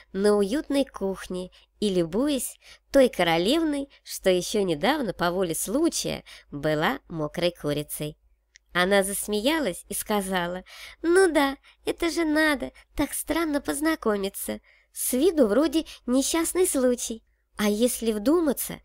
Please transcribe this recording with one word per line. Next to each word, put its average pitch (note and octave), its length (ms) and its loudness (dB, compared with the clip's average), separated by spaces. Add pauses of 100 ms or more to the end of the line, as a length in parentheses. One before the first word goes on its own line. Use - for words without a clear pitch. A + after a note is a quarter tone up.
(140)
на G#3 240 4
уютной C4 480 0
кухне F#3 680 -8 (300)
и G#3 80 2
любуясь G3+ 680 -2 (340)
той C4+ 180 6
королевной, C#4 800 0 (140)
что - 260 -4
еще F#3 340 2
недавно F#3+ 500 0
по F3 180 0
воле F3+ 220 -2
случая G3 680 -2 (260)
была D#3 600 -2
мокрой E3+ 420 -4
курицей. D3+ 680 -6 (540)
Она F#3+ 320 4
засмеялась G#3 840 -2
и G3+ 40 -10
сказала: F#3 680 -4 (380)
«Ну F4 280 6
да, C#4 280 2 (260)
это E4 260 -4
же D#4+ 140 0
надо, D4+ 480 0 (240)
так C#4+ 180 -2
странно D4+ 460 -2
познакомиться. A3+ 1040 -4 (320)
С - 180 -6
виду D4 360 4
вроде C#4+ 360 2 (220)
несчастный E4 600 0
случай, B3 560 -2 (360)
а G#3 120 0
если A3+ 440 0
вдуматься, C4+ 720 0